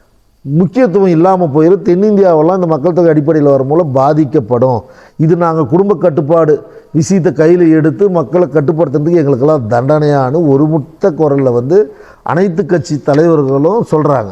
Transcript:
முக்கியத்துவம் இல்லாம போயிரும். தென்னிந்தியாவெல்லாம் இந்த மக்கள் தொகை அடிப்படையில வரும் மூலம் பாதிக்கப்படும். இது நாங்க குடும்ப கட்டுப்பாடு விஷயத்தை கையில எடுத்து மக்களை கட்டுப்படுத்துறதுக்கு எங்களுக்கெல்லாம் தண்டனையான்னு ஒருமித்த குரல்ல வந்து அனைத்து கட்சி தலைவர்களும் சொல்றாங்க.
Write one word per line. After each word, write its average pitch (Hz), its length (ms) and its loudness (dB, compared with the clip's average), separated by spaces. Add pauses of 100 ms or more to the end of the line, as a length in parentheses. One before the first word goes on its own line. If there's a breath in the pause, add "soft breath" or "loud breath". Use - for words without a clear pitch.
(440 soft breath)
முக்கியத்துவம் 185 680 0
இல்லாம 180 400 2
போயிரும். 165 320 2
தென்னிந்தியாவெல்லாம் 185 720 2
இந்த 180 140 -2
மக்கள் 156 240 -2
தொகை 175 160 2
அடிப்படையில 147 420 2
வரும் 135 180 -2
மூலம் 156 240 -2
பாதிக்கப்படும். 131 840 0 (440 loud breath)
இது 160 100 2 (100)
நாங்க 160 180 -2 (100)
குடும்ப 196 320 -2
கட்டுப்பாடு 156 500 0 (440 loud breath)
விஷயத்தை 175 320 0 (100)
கையில 170 260 2 (120)
எடுத்து 156 260 0 (140)
மக்களை 165 360 -2
கட்டுப்படுத்துறதுக்கு 151 680 0
எங்களுக்கெல்லாம் 139 500 0
தண்டனையான்னு 143 800 0
ஒருமித்த 156 640 -2
குரல்ல 139 400 0
வந்து 139 200 0 (540 loud breath)
அனைத்து 175 400 -2
கட்சி 156 220 -2 (140)
தலைவர்களும் 151 840 0
சொல்றாங்க. 143 400 -2